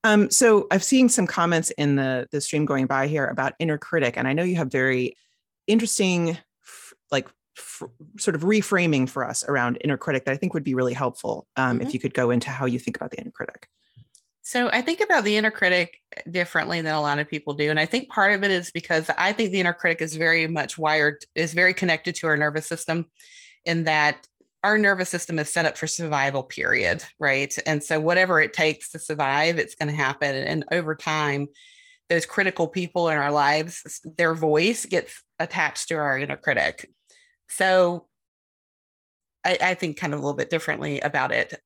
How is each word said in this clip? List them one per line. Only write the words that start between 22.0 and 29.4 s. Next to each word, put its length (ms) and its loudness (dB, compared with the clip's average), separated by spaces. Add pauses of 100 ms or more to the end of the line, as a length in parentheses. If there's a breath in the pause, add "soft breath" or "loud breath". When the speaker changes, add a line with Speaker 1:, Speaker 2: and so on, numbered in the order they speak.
Speaker 2:
to 120 -4
our 100 2
nervous 280 0
system, 420 -4 (580 loud breath)
in 200 0
that 400 2 (380)
our 140 4
nervous 320 2
system 280 -4
is 140 -2
set 140 0
up 120 0
for 80 -6
survival, 580 -2
period, 600 -2 (160)
right? 340 0 (120)
And 180 0
so 160 0
whatever 400 4
it 140 2
takes 380 -2
to 80 -16
survive, 600 0